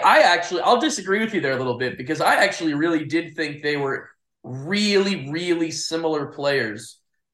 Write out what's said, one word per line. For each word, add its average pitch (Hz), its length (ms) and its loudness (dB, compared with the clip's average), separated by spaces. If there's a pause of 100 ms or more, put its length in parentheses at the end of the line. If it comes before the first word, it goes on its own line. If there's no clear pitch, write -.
I 277 160 8
actually, 175 420 4
I'll 240 180 4
disagree 202 400 0
with 220 140 -2
you 175 80 0
there 135 120 0
a 127 40 0
little 123 220 -2
bit 143 180 -4
because 147 240 -4
I 214 140 4
actually 170 400 0
really 156 300 0
did 156 300 -4
think 151 280 -6
they 147 140 -2
were 135 320 -6 (340)
really, 190 880 0
really 165 400 0
similar 156 560 -4
players, 135 720 -4 (360)